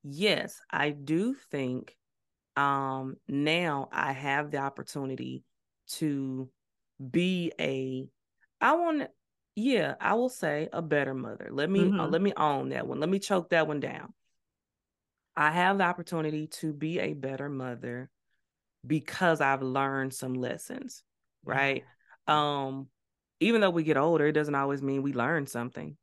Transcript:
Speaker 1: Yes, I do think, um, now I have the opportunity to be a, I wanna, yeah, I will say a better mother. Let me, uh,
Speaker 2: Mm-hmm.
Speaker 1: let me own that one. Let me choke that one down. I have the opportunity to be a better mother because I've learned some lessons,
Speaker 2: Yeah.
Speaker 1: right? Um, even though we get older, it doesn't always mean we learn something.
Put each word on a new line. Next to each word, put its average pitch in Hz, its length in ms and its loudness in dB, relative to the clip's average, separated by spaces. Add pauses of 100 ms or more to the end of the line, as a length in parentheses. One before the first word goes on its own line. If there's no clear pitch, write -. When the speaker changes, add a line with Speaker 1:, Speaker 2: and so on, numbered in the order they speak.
Speaker 1:
Yes, 156 560 0 (100)
I 151 200 0
do 156 440 -2 (160)
think, 127 460 -4 (600)
um, 135 600 0 (100)
now 147 640 0
I 139 220 -2
have 143 400 -2
the 143 60 -4
opportunity 131 840 -8 (520)
to 135 540 -4 (640)
be 175 480 0
a, 131 480 -4 (540)
I 262 160 6
wanna, 330 320 0 (480)
yeah, 208 440 2
I 190 140 4
will 240 140 2
say 156 440 -2
a 170 100 -2
better 143 320 2
mother. 113 360 -8
Let 143 180 0
me, 190 120 4
uh, 175 40 6
Speaker 2:
Mm-hmm. 180 280 2
Speaker 1:
let 170 100 4
me 202 140 2
own 135 320 2
that 131 180 -4
one. 131 140 -6
Let 156 80 0
me 196 100 2
choke 190 320 0
that 160 160 4
one 147 140 -4
down. - 340 -8 (1200)
I 151 140 6
have 180 280 4
the 185 60 4
opportunity 160 600 -2 (120)
to 156 140 -4
be 156 280 -4
a 120 120 -2
better 135 360 -6
mother 127 600 -8 (800)
because 156 540 2
I've 135 220 4
learned 135 520 0
some 127 200 -6
lessons, - 680 -8 (420)
Speaker 2:
Yeah. - 100 -4
Speaker 1:
right? 135 300 0 (440)
Um, 139 580 2 (540)
even 220 200 4
though 196 100 6
we 170 120 2
get 151 140 4
older, 151 320 4
it 151 40 2
doesn't 147 220 0
always 139 260 0
mean 135 220 -2
we 139 100 -2
learn 139 360 0
something. 143 540 -8